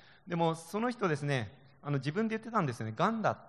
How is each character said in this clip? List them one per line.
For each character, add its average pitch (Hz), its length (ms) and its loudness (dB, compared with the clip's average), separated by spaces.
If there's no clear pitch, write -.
で 175 100 -4
も、 165 180 4
そ 196 260 -6
の 240 100 0
人 220 180 0
で 151 80 2
す 143 60 -4
ね、 131 300 0
あ 143 80 -4
の、 143 80 2
自 139 140 -2
分 220 160 0
で 220 80 -2
言 220 60 -6
っ - 0 -
て 233 80 -12
た 226 100 2
ん 165 60 4
で 123 60 0
す - 80 -6
よ 113 60 -4
ね。 110 120 -6
「癌 214 240 2
だ」 151 100 4
っ - 40 2
て - 120 -20